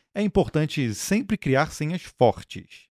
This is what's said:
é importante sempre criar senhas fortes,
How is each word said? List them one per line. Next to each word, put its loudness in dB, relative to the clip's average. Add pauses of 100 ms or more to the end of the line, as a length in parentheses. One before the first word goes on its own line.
(140)
é -4
importante 0
sempre -2
criar 2
senhas -6
fortes, -2